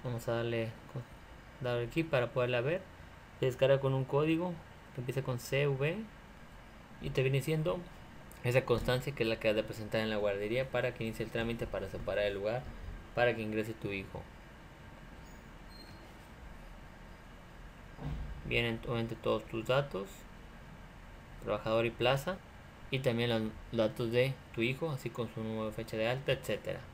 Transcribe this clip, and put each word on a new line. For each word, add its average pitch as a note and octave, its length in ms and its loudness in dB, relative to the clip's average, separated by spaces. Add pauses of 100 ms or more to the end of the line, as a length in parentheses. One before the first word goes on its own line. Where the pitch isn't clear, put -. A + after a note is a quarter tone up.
Vamos A#2+ 240 -2
a A#2+ 40 2
darle, A#2 380 2 (920)
darle A#2+ 240 2
aquí C#3 160 0
para C3 300 4
poderla B2 300 4
ver. E3+ 200 2 (580)
Se C3 60 4
descarga C3 340 6
con C3+ 140 4
un C3+ 100 4
código D#3+ 480 4 (440)
que C3 60 -4
empieza C3 200 0
con B2+ 160 0
C C#3 300 2
V C#3+ 280 2 (1080)
y C#3 80 -2
te C#3+ 100 4
viene C3+ 220 4
siendo D#3+ 340 2 (640)
esa B2 220 6
constancia B2+ 480 4
que - 80 -2
es A2 80 4
la A2+ 60 4
que A2 140 4
has G#2+ 60 6
de A2 60 4
presentar G#2+ 400 0
en A2 80 2
la G#2+ 80 2
guardería G#2 500 2
para B2 280 2
que - 80 -4
inicie A2+ 200 -2
el G#2+ 60 -2
trámite A#2 380 0
para F#2+ 200 -2
separar G2 380 2
el G2+ 80 2
lugar G#2+ 300 0 (500)
para A#2+ 220 6
que A2+ 80 -2
ingrese G#2+ 300 0
tu G2+ 180 -4
hijo. G2 320 -6 (4000)
Vienen A#2 420 4
obviamente A#2 260 0
todos A2 320 2
tus A2+ 220 -4
datos, C#3+ 400 2 (1400)
trabajador A2 420 2
y A#2 60 2
plaza, C#3 460 2 (540)
y C3 80 2
también A#2+ 320 4
los A2+ 100 4 (300)
datos A2+ 400 2
de B2+ 240 6 (180)
tu A#2 80 0
hijo, C3+ 300 0
así C3 180 -4
con A#2 240 -2
su A2 100 -4
número A2 220 -2
de G#2+ 60 -2
fecha A2+ 260 -4
de A2 100 4
alta, C3+ 240 2
etcétera. G2 480 0 (140)